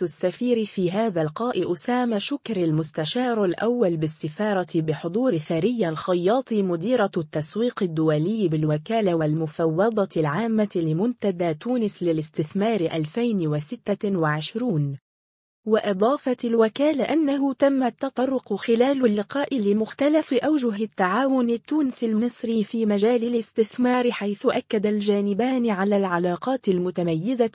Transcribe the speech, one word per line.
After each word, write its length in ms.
السفير 640
في 260
هذا 300
اللقاء 500
أسامة 460
شكري 460
المستشار 840
الأول 520
بالسفارة 760
بحضور 640
ثريا 520
الخياط 640
مديرة 640
التسويق 680
الدولي 640
بالوكالة 680
والمفوضة 1040
العامة 580
لمنتدى 760
تونس 500
للاستثمار 760
ألفين 680
وستة 720
وعشرون. 800
وأضافت 800
الوكالة 580
أنه 500
تم 300
التطرق 680
خلال 520
اللقاء 540
لمختلف 760
أوجه 500
التعاون 680
التونسي 560
المصري 580
في 220
مجال 380
الاستثمار، 880
حيث 340
أكد 400
الجانبان 840
على 280
العلاقات 680
المتميزة 880